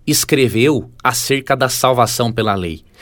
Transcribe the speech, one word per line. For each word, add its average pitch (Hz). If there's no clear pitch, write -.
escreveu 135
acerca 135
da 127
salvação 123
pela 107
lei. 85